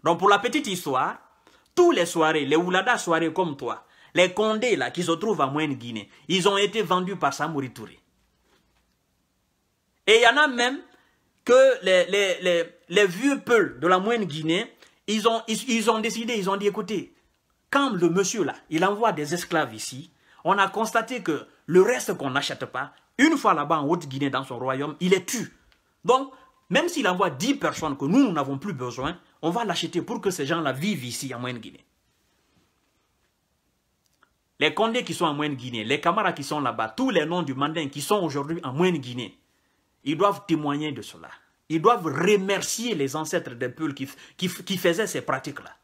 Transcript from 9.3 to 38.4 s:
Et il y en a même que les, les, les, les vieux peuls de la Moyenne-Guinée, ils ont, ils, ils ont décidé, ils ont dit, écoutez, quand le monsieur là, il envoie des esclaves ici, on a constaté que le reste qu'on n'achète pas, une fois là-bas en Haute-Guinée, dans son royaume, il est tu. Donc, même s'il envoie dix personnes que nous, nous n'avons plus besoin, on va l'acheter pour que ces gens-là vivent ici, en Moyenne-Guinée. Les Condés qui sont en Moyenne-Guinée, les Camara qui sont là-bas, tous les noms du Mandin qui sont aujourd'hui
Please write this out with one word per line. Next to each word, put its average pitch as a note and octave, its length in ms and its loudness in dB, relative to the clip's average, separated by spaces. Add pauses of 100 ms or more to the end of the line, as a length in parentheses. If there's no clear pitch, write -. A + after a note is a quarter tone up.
Et A3 100 8
il A#3 60 8
y A#3 40 10
en B3+ 100 6
a D4+ 100 4
même B3+ 320 0 (680)
que C4 400 6
les, F#3 200 6
les, F#3+ 360 0
les, E3+ 240 2 (240)
les G3 180 4
vieux B3 320 0
peuls G3+ 400 2
de D#3 80 -2
la F#3 120 4
Moyenne-Guinée, F#3 760 -2 (340)
ils G#3+ 200 0
ont, A3+ 200 2
ils, A3 220 -4
ils A3+ 200 2
ont A3 100 2
décidé, A3+ 360 -4
ils G3 140 -2
ont G3 80 0
dit, G3+ 100 -2
écoutez, G3+ 460 -6 (560)
quand C#4 220 2
le F3 180 2
monsieur F#3+ 340 0
là, B2 120 -4 (140)
il D#3+ 140 0
envoie G#3 280 2
des D3+ 220 -6
esclaves D#3 400 -2
ici, B2+ 380 -12 (320)
on F#3+ 140 2
a G3 100 4
constaté A3+ 540 -2
que C3+ 260 -4 (200)
le F3+ 140 8
reste A3 360 2
qu'on C#3 140 -4
n'achète C3+ 340 -4
pas, C3 280 -8 (240)
une D4+ 200 4
fois G3+ 160 4
là-bas D#3 260 0
en C#3+ 80 -2
Haute-Guinée, C#3+ 420 -2
dans C3 140 -2
son C3 140 -10
royaume, C3+ 420 -4
il F3+ 140 4
est F#3 120 0
tu. - 300 -8 (480)
Donc, C4 300 2 (360)
même D4+ 200 2
s'il C#4+ 180 -2
envoie F#3 220 2
dix F3+ 260 -2
personnes D3+ 420 -4
que C#3 80 -4
nous, A3+ 180 4
nous A3 80 2
n'avons C#3 260 -2
plus G3 160 -8
besoin, C3 440 -6 (240)
on D#3+ 100 0
va A#3 140 -2
l'acheter E3+ 360 -4
pour A3 180 -8
que F#3+ 120 -2
ces D3+ 140 -4
gens-là D#3 260 -2
vivent C#3+ 340 -4
ici, B2 280 -8
en A#2+ 60 -10
Moyenne-Guinée. B2 460 -10 (2750)
Les D3+ 140 2
Condés A3+ 300 0
qui E3+ 100 -8
sont F3 120 -2
en D3+ 80 0
Moyenne-Guinée, B2+ 500 -6
les C3 180 0
Camara F#3 320 0
qui C#3+ 100 -10
sont D3+ 160 -4
là-bas, A2+ 300 -2
tous C4 200 -2
les E3 160 2
noms F3 180 -2
du C3+ 100 -6
Mandin D3 340 -2
qui C#3+ 140 -10
sont G#3 200 0
aujourd'hui D3 420 -4